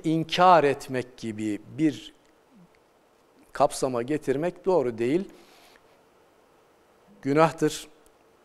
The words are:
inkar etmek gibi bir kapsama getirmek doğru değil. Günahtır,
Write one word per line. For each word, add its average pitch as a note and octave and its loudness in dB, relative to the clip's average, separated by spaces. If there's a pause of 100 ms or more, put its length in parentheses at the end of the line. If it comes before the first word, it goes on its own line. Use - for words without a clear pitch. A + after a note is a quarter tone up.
inkar D#3+ 4
etmek C3+ -4
gibi G#2+ -6 (200)
bir D#3 -4 (1400)
kapsama C3 -2
getirmek D3 -4
doğru C3 0
değil. D3 -2 (1900)
Günahtır, D3+ 0 (560)